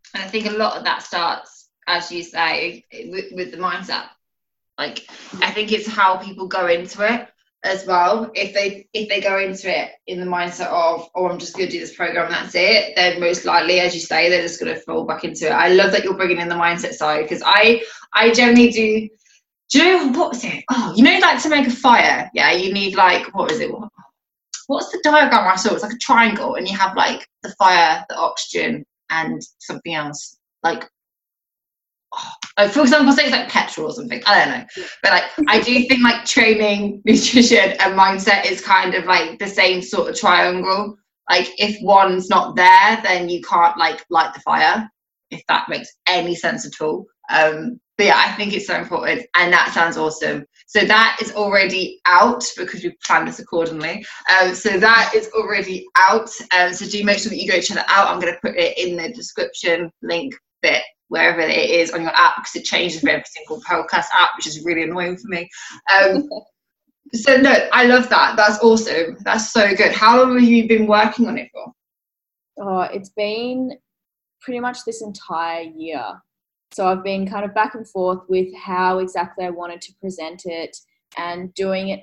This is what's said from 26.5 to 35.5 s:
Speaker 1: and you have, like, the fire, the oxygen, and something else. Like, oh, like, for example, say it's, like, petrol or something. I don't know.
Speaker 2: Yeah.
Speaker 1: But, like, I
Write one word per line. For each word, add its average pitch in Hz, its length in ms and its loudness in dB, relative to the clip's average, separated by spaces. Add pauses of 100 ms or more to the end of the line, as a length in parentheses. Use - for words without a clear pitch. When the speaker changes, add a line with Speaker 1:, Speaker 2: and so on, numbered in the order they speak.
Speaker 1:
and 185 120 -8
you 196 100 -6
have, 185 180 -2
like, - 320 -2 (160)
the 196 140 -12
fire, 170 520 4
the - 60 -12
oxygen, - 680 -6 (240)
and 160 320 -4 (180)
something 165 340 -12
else. 147 440 -10 (260)
Like, - 260 -4 (1200)
oh, - 160 -12 (280)
like, 208 140 4
for 294 100 2
example, 277 320 6
say 294 100 2
it's, 254 80 -2
like, - 180 -4
petrol - 400 -4
or - 40 -8
something. 117 320 -10
I 196 140 6
don't 147 180 2
know. - 80 -14 (120)
Speaker 2:
Yeah. - 60 -10 (180)
Speaker 1:
But, 196 100 2
like, 180 120 2 (240)
I 214 120 4